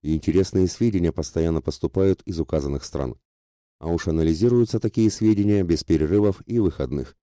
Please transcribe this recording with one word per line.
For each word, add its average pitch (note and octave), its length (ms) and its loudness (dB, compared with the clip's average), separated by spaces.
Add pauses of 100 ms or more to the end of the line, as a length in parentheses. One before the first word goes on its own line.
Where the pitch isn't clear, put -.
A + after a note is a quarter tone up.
и D#2 160 0
интересные F#2 500 2
сведения F2+ 460 0
постоянно E2 480 -2
поступают F#2+ 640 0
из E2 180 -6
указанных C#2+ 440 -4
стран. C2 340 -8 (640)
А E2 80 -8
уж E2 200 -2
анализируются F#2 720 2
такие A2 300 0
сведения G#2 520 2
без E2 220 -2
перерывов F#2 640 0
и A#2 120 -4
выходных. C#2+ 580 -4 (180)